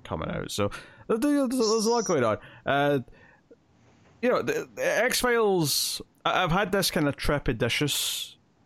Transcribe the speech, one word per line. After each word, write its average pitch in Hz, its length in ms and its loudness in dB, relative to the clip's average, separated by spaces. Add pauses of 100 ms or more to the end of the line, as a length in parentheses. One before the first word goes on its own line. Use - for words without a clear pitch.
coming 80 260 -8
out. 92 200 -8
So, 101 200 -2 (360)
there, 220 120 0
there's, 285 320 2
there's 226 360 0
a 226 40 2
lot 233 160 2
going 151 180 2
on. 107 140 2 (260)
Uh, 143 340 2 (1200)
you 240 100 2
know, 196 120 2
the, 139 320 -4
the 127 100 -4 (200)
X-Files, 220 960 2 (240)
I, 170 200 2
I've 165 80 0
had 190 200 0
this 196 180 2
kind 151 180 0
of 139 80 -2
trepidatious, - 1200 -2 (280)